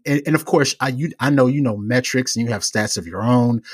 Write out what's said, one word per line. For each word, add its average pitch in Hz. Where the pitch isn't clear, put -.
and, 143
and 147
of -
course, 147
I, 139
you, 135
I 139
know 135
you 143
know 113
metrics 123
and 117
you 120
have 104
stats -
of 87
your 92
own 120